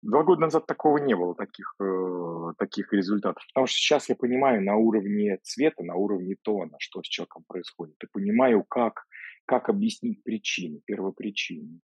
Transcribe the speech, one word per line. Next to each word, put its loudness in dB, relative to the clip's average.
Два 2
года 6
назад 0
такого 2
не 2
было, -2
таких, -12
э, -4
таких -4
результатов. 0
Потому 2
что -2
сейчас 2
я 2
понимаю 2
на 2
уровне 2
цвета, 0
на -8
уровне -2
тона, -4
что -12
с -12
человеком -10
происходит. -12
И -14
понимаю, 4
как, -2
как 0
объяснить -2
причину, -6
первопричину. -6